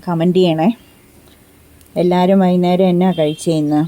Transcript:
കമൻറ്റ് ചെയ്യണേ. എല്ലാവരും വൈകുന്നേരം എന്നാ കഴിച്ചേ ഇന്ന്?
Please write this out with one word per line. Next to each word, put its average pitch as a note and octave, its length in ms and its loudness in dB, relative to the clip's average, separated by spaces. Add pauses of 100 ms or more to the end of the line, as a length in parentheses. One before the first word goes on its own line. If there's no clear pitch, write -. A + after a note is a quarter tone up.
കമൻറ്റ് F3 340 0
ചെയ്യണേ. E3 280 0 (1300)
എല്ലാവരും F3+ 420 2
വൈകുന്നേരം F3+ 500 0
എന്നാ F3+ 260 0
കഴിച്ചേ D#3 420 -4
ഇന്ന്? D3+ 260 0